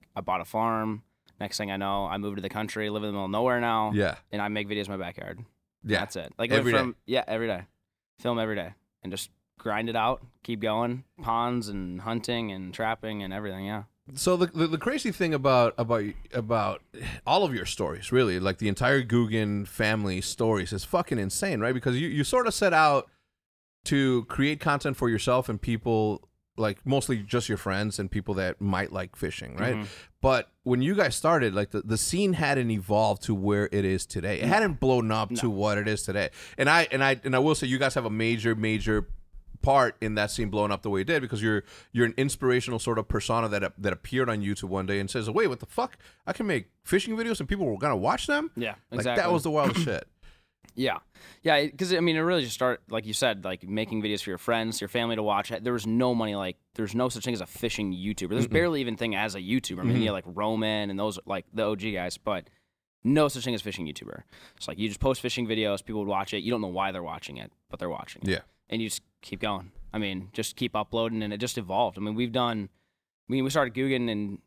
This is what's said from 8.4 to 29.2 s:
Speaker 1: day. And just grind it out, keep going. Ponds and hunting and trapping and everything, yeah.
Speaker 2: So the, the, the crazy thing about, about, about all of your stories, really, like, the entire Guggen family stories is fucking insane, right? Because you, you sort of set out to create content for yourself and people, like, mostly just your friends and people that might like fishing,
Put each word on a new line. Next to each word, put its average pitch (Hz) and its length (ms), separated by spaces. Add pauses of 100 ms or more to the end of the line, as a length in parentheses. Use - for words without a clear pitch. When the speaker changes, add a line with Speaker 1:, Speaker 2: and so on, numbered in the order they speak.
Speaker 1:
day. 92 200 (280)
And 95 80
just 95 200 (280)
grind 110 300
it 117 80
out, 117 260 (220)
keep 113 160
going. 120 440 (180)
Ponds 117 460
and 92 340
hunting 113 500
and 92 220
trapping 110 480
and 95 100
everything, 98 320
yeah. 104 200 (300)
Speaker 2:
So 180 220
the, 180 100
the, 160 200
the 160 120
crazy 254 340
thing 165 200
about, 131 460
about, 113 260 (300)
about 107 480 (440)
all 160 180
of 143 100
your 95 120
stories, 90 460
really, 113 260
like, 95 200
the 107 100
entire 123 340
Guggen 107 640
family 104 540
stories 104 520
is 95 120
fucking 170 340
insane, 110 420
right? 123 140
Because 123 240
you, 165 100
you 143 140
sort 247 240
of 226 80
set 185 200
out 151 340 (800)
to 131 400
create 143 340
content 143 360
for 127 120
yourself 123 400
and 107 120
people, 110 680 (280)
like, 107 300
mostly 131 320
just 113 300
your 101 100
friends 101 400
and 98 120
people 104 240
that 92 260
might 98 320
like 92 240
fishing, 67 400